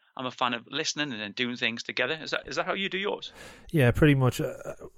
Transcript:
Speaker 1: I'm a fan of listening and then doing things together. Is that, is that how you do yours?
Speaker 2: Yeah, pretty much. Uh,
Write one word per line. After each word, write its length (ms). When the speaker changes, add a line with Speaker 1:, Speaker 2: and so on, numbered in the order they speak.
Speaker 1:
I'm 120
a 40
fan 220
of 160
listening 440
and 80
then 100
doing 240
things 260
together. 400
Is 100
that, 160
is 100
that 100
how 60
you 160
do 100
yours? 320
Speaker 2:
Yeah, 200
pretty 240
much. 260
Uh, 120